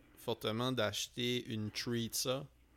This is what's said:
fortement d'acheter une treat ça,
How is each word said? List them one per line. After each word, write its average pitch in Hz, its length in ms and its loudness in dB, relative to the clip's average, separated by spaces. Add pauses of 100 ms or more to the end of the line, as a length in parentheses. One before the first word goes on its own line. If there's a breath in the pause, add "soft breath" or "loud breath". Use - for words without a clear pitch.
(160)
fortement 117 560 0
d'acheter 120 760 0
une 107 260 -2
treat 117 420 0
ça, 135 320 0 (300)